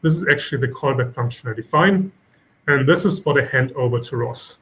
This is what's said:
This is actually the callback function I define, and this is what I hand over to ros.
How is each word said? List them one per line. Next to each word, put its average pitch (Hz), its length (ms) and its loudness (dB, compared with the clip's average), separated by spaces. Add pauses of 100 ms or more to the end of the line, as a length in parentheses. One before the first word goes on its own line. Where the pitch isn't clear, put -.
This 160 120 4
is 170 140 -2
actually 143 320 0
the 127 120 -2
callback 131 420 -2
function 120 340 -6
I 110 60 -6
define, 185 580 2 (560)
and 135 200 2
this 175 160 4
is - 200 0
what 147 160 2
I 127 40 0
hand 131 280 0
over 120 260 -2
to 123 180 -8
ros. 120 460 -8